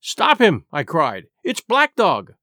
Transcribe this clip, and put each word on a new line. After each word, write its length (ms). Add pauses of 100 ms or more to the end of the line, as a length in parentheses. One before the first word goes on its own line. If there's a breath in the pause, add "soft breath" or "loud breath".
"Stop 400
him!" 320
I 100
cried. 460 (160)
"It's 160
Black 340
Dog!" 480